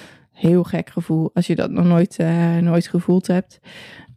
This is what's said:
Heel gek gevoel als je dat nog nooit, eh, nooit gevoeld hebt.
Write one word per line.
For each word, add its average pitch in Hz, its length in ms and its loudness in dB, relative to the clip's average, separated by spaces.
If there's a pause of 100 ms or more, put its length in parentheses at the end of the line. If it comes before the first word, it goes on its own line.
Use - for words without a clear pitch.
(320)
Heel 175 320 2
gek 170 260 -6
gevoel 160 440 -4
als 175 120 0
je 170 80 -2
dat - 160 -2
nog 175 140 0
nooit, 175 340 2
eh, 170 380 0
nooit 170 320 0
gevoeld 175 380 0
hebt. - 340 -4 (560)